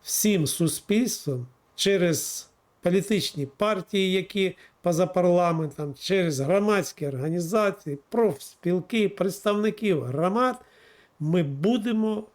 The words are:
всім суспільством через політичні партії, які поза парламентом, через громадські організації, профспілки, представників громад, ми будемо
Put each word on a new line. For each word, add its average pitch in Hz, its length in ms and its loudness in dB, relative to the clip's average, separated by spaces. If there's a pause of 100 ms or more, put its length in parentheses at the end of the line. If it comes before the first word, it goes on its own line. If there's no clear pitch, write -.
всім 196 440 2
суспільством 151 1000 -2 (280)
через 180 720 0 (320)
політичні 180 640 0
партії, 190 640 -2
які 185 440 -2 (260)
поза 175 240 2
парламентом, 170 920 2
через 170 420 0
громадські 190 680 0
організації, 160 920 -2 (100)
профспілки, 202 1000 0
представників 208 920 -2
громад, 185 540 0 (640)
ми 165 220 0
будемо 214 840 0 (100)